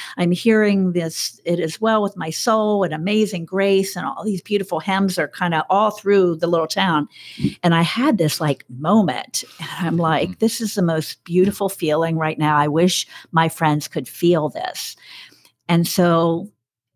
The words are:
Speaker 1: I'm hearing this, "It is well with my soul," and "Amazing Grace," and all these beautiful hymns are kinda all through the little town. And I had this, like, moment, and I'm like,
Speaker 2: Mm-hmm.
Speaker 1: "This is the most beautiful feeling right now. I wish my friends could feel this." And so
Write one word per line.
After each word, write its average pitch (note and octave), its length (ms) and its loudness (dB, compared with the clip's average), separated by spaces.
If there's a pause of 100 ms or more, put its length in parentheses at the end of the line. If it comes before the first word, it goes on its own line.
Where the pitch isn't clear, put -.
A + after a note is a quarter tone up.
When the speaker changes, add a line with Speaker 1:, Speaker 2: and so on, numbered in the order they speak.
(160)
Speaker 1:
I'm F3 160 2
hearing G3+ 640 2
this, - 500 -4
"It E3+ 160 0
is D#3+ 200 -4
well A3 220 2
with G3+ 140 -4
my E3 140 -6
soul," G#3+ 520 0
and D#3+ 100 -2
"Amazing F#3+ 520 -2
Grace," G3 500 0
and E3+ 100 -6
all D3+ 200 -8
these G3+ 180 -4
beautiful F#3+ 380 -2
hymns F#3+ 360 -2
are D#3 120 -2
kinda E3+ 420 -2
all G3+ 220 2
through G3 460 2
the F3 100 -2
little E3 180 0
town. E3+ 400 0 (560)
And E3+ 100 4
I E3 100 4
had A#3 360 0
this, D#3 220 0
like, D3+ 280 -2
moment, D3+ 760 0 (160)
and E3 260 -8
I'm E3 100 -2
like, D#3+ 340 0
Speaker 2:
Mm-hmm. - 100 -12
Speaker 1:
"This A3 200 0
is A3 140 -6
the G3+ 80 0
most D#3+ 400 -2
beautiful F#3+ 460 0
feeling E3 500 0
right D#3 180 -2
now. D3+ 200 2
I D3 100 4
wish E3 400 0 (240)
my E3 180 2
friends D3+ 380 0
could C#3 220 -8
feel E3+ 400 0
this." - 480 -8 (720)
And E3+ 180 2
so E3+ 640 2 (460)